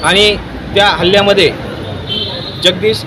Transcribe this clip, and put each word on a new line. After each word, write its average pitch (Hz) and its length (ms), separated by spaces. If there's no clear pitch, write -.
आणि 202 320
त्या 202 120
हल्ल्यामध्ये 190 680
जगदीश 190 420